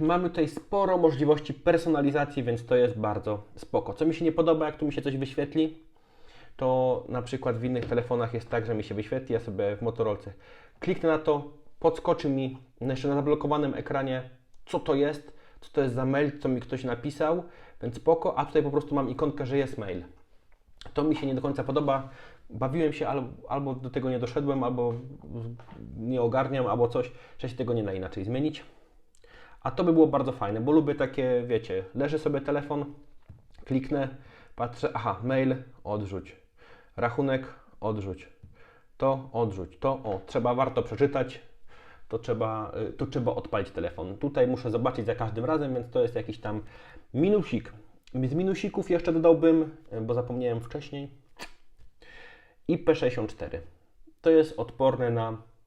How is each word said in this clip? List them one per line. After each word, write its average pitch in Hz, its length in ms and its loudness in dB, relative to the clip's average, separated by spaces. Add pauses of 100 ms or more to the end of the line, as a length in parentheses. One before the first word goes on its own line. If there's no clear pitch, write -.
mamy 175 300 4
tutaj 165 180 2
sporo 190 500 2
możliwości 151 560 4
personalizacji, 147 880 2
więc 117 240 -2
to 127 100 4
jest 120 220 6
bardzo 104 440 -2 (140)
spoko. - 380 -2
Co 156 120 2
mi 160 80 4
się 170 100 -2
nie 160 80 4
podoba, 160 340 4
jak 151 100 -4
tu 156 100 -4
mi 143 60 -2
się 143 100 -4
coś 135 140 -2
wyświetli, 143 640 -2 (760)
to 127 520 2
na 123 140 -4
przykład 123 360 -2
w 117 60 -4
innych 127 200 0
telefonach 120 500 0
jest 113 160 -6
tak, 110 160 -2
że 113 80 0
mi 107 100 -2
się - 100 -8
wyświetli, 127 380 -4
ja 110 80 2
sobie 101 360 -2
w 101 60 -8
Motorolce 110 500 -2 (480)
kliknę 175 280 0
na 156 100 4
to, 147 420 0 (200)
podskoczy 160 480 2
mi 131 300 0 (220)
na 131 120 0
jeszcze 131 160 -2
na 143 60 2
zablokowanym 147 600 2
ekranie, 131 560 -4 (360)
co - 140 -2
to 160 140 2
jest, 143 380 0 (280)
co - 120 -20
to 151 80 0
jest 131 140 2
za 131 100 0
mail, 139 360 2
co - 80 0
mi 127 120 2
ktoś 123 240 -6
napisał, 151 580 0 (400)
więc 120 140 -6
spoko, 165 420 2
a 147 80 2
tutaj 151 160 2
po 139 80 0
prostu - 240 0
mam 139 160 2
ikonkę, 143 360 -2
że 135 120 0
jest 131 200 0
mail. 90 260 -6 (880)
To 147 100 2
mi 151 120 4
się 143 100 -4
nie 135 80 0
do 131 80 -2
końca 139 220 -2
podoba, 139 440 2 (420)
bawiłem 131 420 0
się, 147 160 -2
al-, 127 240 -2 (160)
albo 135 260 -2
do 127 160 -8
tego 131 200 -2
nie 127 80 0
doszedłem, 135 460 0
albo 120 300 0 (1000)
nie 120 260 0
ogarniam, 127 440 2
albo 117 220 4
coś, 127 240 -2 (260)
że 131 100 -4
się 120 80 -12
tego 123 180 -2
nie 117 80 0
da 98 100 -2
inaczej 95 320 -6
zmienić. 139 400 -2 (1000)
A - 80 -4
to 190 140 0
by 170 80 6
było 160 140 8
bardzo 135 260 2
fajne, 107 280 -2
bo 131 120 2
lubię 147 220 4
takie, 127 520 0
wiecie, 104 380 -2 (100)
leży 143 240 0
sobie 147 220 -2
telefon, 143 540 -4 (720)
kliknę, 131 440 0 (480)
patrzę, 117 380 -2
aha, 107 280 -2
mail, 131 340 2 (280)
odrzuć, 98 520 -6 (600)
rachunek, 131 580 0 (260)
odrzuć, 98 480 -4 (680)
to 135 360 0
odrzuć, 98 460 -2
to, 135 140 0
o, 110 340 -4
trzeba, 123 280 0
warto 127 280 0
przeczytać, 135 580 0 (680)
to 113 80 -4
trzeba, 110 540 -2 (160)
y, - 40 -10
to - 140 -6
trzeba 123 280 -2
odpalić - 360 -4
telefon. 90 480 -6
Tutaj 139 280 2
muszę 127 240 0
zobaczyć 117 360 0
za 113 80 0
każdym 113 300 -4
razem, 147 300 0
więc 120 160 -6
to 127 120 2
jest 117 120 0
jakiś 113 260 -6
tam 107 220 -6 (520)
minusik. 165 580 2 (420)
Z 131 200 -2
minusików 185 560 -2
jeszcze 170 220 2
dodałbym, 160 640 6 (160)
y, 113 80 -6
bo 113 140 0
zapomniałem 120 460 -2
wcześniej, 143 500 -10 (1600)
I 165 100 2
P - 160 4
sześćdziesiąt 123 360 -2
cztery. 82 300 -10 (600)
To 165 100 4
jest 156 280 6
odporne 123 520 0
na, 113 320 -2 (240)